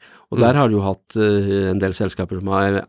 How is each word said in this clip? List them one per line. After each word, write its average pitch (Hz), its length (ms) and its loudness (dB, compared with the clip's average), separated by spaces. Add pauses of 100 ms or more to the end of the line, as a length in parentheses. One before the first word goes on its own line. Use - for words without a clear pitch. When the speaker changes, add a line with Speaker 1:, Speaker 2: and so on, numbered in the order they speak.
(300)
Speaker 1:
Og - 80 -4
Speaker 2:
Mm. 123 60 2
Speaker 1:
der 127 160 4
har 131 100 2
du 107 60 2
jo 101 80 2
hatt, - 340 -6
eh, 101 540 0
en 98 80 -2
del 95 120 0
selskaper 95 460 -6
som 98 160 -6
har 98 360 0